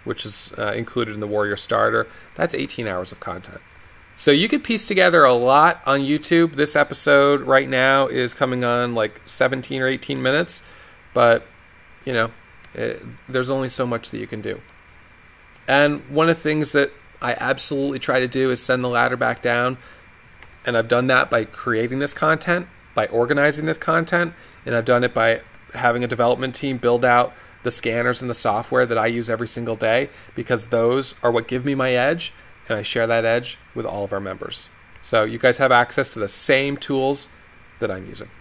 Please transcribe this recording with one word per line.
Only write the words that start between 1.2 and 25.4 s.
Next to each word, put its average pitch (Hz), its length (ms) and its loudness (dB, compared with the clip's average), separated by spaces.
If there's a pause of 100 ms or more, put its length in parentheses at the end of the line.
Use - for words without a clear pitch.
the 104 140 -6
Warrior 104 220 0
Starter, 110 480 0 (300)
that's - 180 -2
eighteen 135 340 -6
hours 92 240 -6
of - 80 -14
content. - 420 -12 (540)
So - 140 2
you 151 180 4
could 285 160 -2
piece 220 220 0
together 180 380 4
a 127 100 6
lot 135 540 4
on 139 140 2
YouTube. 151 520 2
This 135 220 0
episode 143 640 4 (140)
right 135 120 4
now 131 380 4
is 123 300 -2
coming 127 280 -2
on, 120 300 0
like, 110 320 -2
seventeen 131 560 -2
or 131 60 0
eighteen 131 340 -4
minutes, 143 400 0 (520)
but, 117 340 4 (580)
you 131 80 -6
know, 117 160 0 (460)
it, - 260 -6 (260)
there's 127 220 -4
only 135 200 -2
so 127 180 -2
much 117 240 -6
that 113 80 -10
you - 80 -10
can 107 140 -10
do. 98 200 -8 (1040)
And 143 420 4
one 156 200 2
of 165 60 4
the 160 140 -16
things 151 240 -2
that 143 180 2 (300)
I 123 180 -2
absolutely 139 580 -2
try 127 220 0
to 127 80 0
do 131 240 0
is 127 100 0
send 127 220 0
the 123 160 -2
ladder 123 180 2
back 120 240 -2
down, 123 360 0 (880)
and 120 120 0
I've 113 120 0
done 123 180 2
that 127 240 2
by 113 140 0
creating 120 540 -4
this 143 140 -2
content, 170 540 -2 (260)
by 107 140 0
organizing 143 580 0
this 156 140 -2
content, 165 540 0 (320)
and 117 100 -2
I've 113 180 0
done 123 100 2
it 123 100 -2
by 113 280 2 (320)